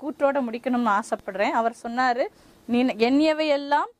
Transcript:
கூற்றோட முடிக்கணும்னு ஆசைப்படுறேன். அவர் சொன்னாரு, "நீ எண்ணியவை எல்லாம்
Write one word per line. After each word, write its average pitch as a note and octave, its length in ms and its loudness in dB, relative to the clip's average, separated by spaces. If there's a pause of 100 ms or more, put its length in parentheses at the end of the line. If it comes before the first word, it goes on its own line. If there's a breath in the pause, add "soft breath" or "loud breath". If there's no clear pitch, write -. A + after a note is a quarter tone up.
கூற்றோட C#4 400 0
முடிக்கணும்னு A#3+ 580 0
ஆசைப்படுறேன். G#3 500 -4
அவர் A#3 340 0
சொன்னாரு, B3 420 0 (400 soft breath)
"நீ A#3+ 180 2
எண்ணியவை C#4+ 640 2
எல்லாம் C#4+ 400 0 (120)